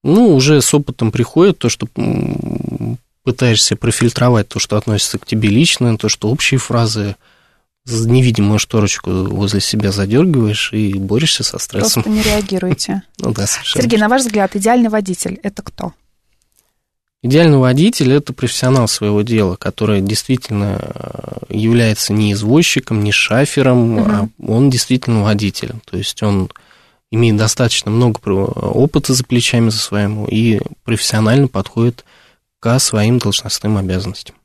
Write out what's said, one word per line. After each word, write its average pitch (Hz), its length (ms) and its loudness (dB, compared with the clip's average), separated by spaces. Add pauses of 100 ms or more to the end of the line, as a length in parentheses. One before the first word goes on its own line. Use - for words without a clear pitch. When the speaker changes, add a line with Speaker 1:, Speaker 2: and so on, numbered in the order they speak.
Speaker 1:
Ну, 190 300 6
уже 139 280 4
с - 120 0
опытом 127 360 0
приходит 160 480 2
то, 120 100 -2
что, - 180 -4 (100)
м, - 1000 -4 (260)
пытаешься 120 520 0
профильтровать 120 720 0
то, - 100 -8
что - 180 -2
относится 107 420 -2
к - 80 -12
тебе 110 240 0
лично, 120 480 2
то, 107 100 -2
что - 220 -2
общие 135 280 0
фразы, 107 580 -2 (680)
з-, 113 240 -2
невидимую 110 500 2
шторочку - 520 -2
возле 98 500 -2
себя 101 320 -2
задергиваешь 110 800 0
и 107 220 -2
борешься 101 480 -2
со - 160 -6
стрессом. - 460 -2
Speaker 2:
Просто 220 60 -2
не 214 120 0
реагируете. 196 880 -2
Speaker 1:
<laughs> - 80 -20
Ну - 140 -4
да, 101 140 -2
совершенно. - 360 -4
Speaker 2:
Сергей, 233 160 2
на 214 100 2
ваш 262 140 2
взгляд, 208 320 -2
идеальный 226 340 2
водитель — 190 540 -4
это - 200 -8
кто? - 300 -12 (1300)
Speaker 1:
Идеальный 147 360 4
водитель — 131 560 2
это 139 180 0
профессионал 127 540 0
своего 104 360 0
дела, 104 340 0
который 104 440 -2
действительно, 101 800 -2
э, - 760 -12
является 110 560 2
не 104 200 2
извозчиком, 110 680 0
не 104 80 0
шафером, 123 840 2
Speaker 2:
Мгм. 107 140 2
Speaker 1:
а 104 180 0 (180)
он 123 240 4
действительно 120 540 0
водителем. 104 600 -2
То - 120 -10
есть - 260 -6
он 101 260 0 (600)
имеет 113 260 2
достаточно 107 540 0
много 117 300 0
про-, 98 240 -2
опыта - 680 0
за 123 100 -2
плечами 117 460 0
за 107 80 -6
своим 104 480 -4
и 110 340 2 (240)
профессионально 113 640 2
подходит 113 560 -2 (560)
ко 120 180 0
своим 113 400 2
должностным 104 600 -4
обязанностям. 92 680 -6